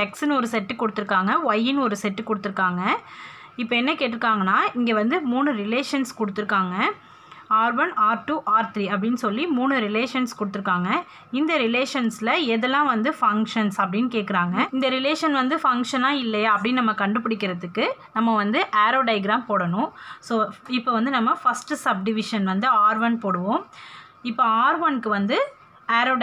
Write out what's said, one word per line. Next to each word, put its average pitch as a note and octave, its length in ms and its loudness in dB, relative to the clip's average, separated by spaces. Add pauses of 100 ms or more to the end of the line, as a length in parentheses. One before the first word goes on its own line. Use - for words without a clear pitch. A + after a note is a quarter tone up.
எக்ஸ்னு D4 340 -2
ஒரு A#3 160 0
செட்டு A3 300 -4
கொடுத்துருக்காங்க, G3+ 500 0 (160)
ஒய்ன்னு B3+ 380 2
ஒரு G3+ 160 -2
செட்டு G#3+ 260 -4
கொடுத்துருக்காங்க. G3 500 -2 (840)
இப்போ A#3+ 180 -2
என்ன C#4 180 0
கேட்டிருக்காங்கன்னா, A3+ 580 2 (220)
இங்க A#3 220 2
வந்து B3+ 160 2 (160)
மூணு C#4+ 180 2 (100)
relations B3 580 -2
கொடுத்துருக்காங்க, G3 560 -2 (840)
ஆர் A#3 240 2
ஒன், F4 100 0 (140)
ஆர் A3+ 220 0
டூ, D4 60 0 (200)
ஆர் A3 180 2
த்ரீ G3+ 220 -2
அப்படின்னு A3+ 280 0
சொல்லி A3+ 220 -2 (140)
மூணு C4+ 160 2 (100)
relations A#3+ 540 -2
கொடுத்துருக்காங்க. G3 500 -2 (500)
இந்த D#4 140 2 (100)
ரிலேஷன்ஸ்ல A#3+ 720 0 (220)
எதெல்லாம் C4 360 2
வந்து A3+ 280 0
functions G#3+ 640 0
அப்படின்னு G#3 320 0
கேக்குறாங்க. F#3+ 420 0 (200)
இந்த C4 180 0
relation D4 440 0
வந்து C4 240 0
ஃபங்க்ஷனா B3+ 480 2 (120)
இல்லையா A3 320 0
அப்படின்னு A#3+ 260 0
நம்ம A3 220 0
கண்டுபிடிக்கிறதுக்கு G#3 840 -2 (320)
நம்ம A3+ 240 2
வந்து G#3+ 220 0 (200)
arrow A#3+ 260 4
diagram G#3+ 420 0
போடணும். F#3+ 380 0 (380)
So, A#3+ 80 -2 (440)
இப்போ A#3 180 -2
வந்து A#3+ 200 0
நம்ம A#3+ 160 2 (120)
first B3 280 0 (120)
subdivision G#3+ 680 0
வந்து G#3 160 0 (140)
ஆர் A3 240 4
ஒன் A#3 180 2
போடுவோம். F#3+ 380 0 (680)
இப்போ A#3 120 0 (200)
ஆர் D#4+ 240 2
ஒன்க்கு A#3 280 0
வந்து G3+ 220 2 (600)
arrow B3+ 220 2